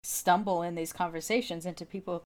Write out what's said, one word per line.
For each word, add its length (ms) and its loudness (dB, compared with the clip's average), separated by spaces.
stumble 580 2
in 140 -2
these 180 -4
conversations 720 0
into 200 -6
people 380 -4